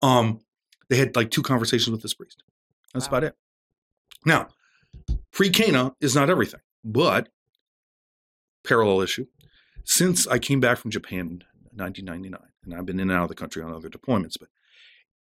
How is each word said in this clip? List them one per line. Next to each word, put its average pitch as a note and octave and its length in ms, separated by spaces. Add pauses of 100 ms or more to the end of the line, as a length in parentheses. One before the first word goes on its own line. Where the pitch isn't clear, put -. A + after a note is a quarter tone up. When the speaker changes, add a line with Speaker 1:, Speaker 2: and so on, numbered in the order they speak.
Speaker 1:
Um, A#2+ 380 (500)
they B2 60
had, B2+ 200
like, A2+ 140
two - 120
conversations A#2 480
with A2 120
this G#2+ 120
priest. - 280 (500)
That's B2+ 140
Speaker 2:
Wow. C#3 120
Speaker 1:
about D3+ 60
it. D3 120 (920)
Now, D#3 220 (840)
pre-Cana F#3 680
is C3 140
not C#3+ 140
everything, D3 320 (240)
but A#2 460 (1300)
parallel G#2 380
issue. G2 260 (580)
Since F3+ 420
I B2 120
came C#3 220
back B2 160
from - 140
Japan G#2 360
in F2 180 (300)
nineteen G2 300
ninety-nine, F2+ 440 (160)
and F2 100
I've F2+ 120
been F#2 140
in F#2+ 100
and F#2 80
out F2 60
of E2+ 60
the D#2+ 40
country D#2+ 280
on E2 100
other E2 160
deployments, F#2 500
but - 120 (760)